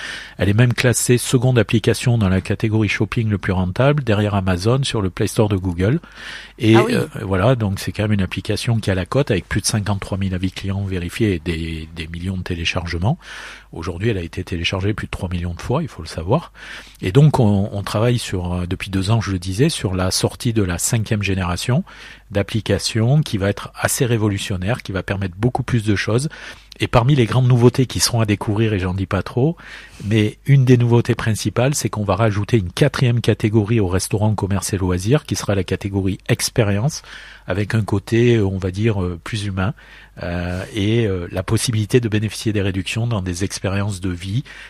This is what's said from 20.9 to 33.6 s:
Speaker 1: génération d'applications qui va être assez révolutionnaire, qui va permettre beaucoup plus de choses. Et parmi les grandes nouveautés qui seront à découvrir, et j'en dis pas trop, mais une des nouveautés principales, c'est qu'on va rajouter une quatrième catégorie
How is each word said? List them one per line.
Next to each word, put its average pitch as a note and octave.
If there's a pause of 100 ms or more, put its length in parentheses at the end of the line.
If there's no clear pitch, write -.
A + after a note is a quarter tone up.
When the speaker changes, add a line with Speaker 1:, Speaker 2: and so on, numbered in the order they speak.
Speaker 1:
génération F#2+ (460)
d'applications A2
qui D3
va F#2+
être -
assez -
révolutionnaire, G#2
qui -
va F#2
permettre F#2+
beaucoup A#2+
plus A#2
de G#2
choses. A#2+ (500)
Et -
parmi B2
les B2
grandes B2+
nouveautés B2
qui -
seront -
à A2
découvrir, G#2+
et G2
j'en F#2
dis F#2+
pas F#2
trop, D3 (500)
mais G#2+
une C#3
des B2
nouveautés A#2+
principales, A2+
c'est -
qu'on G#2
va G2
rajouter G#2
une F#2
quatrième A#2+
catégorie A2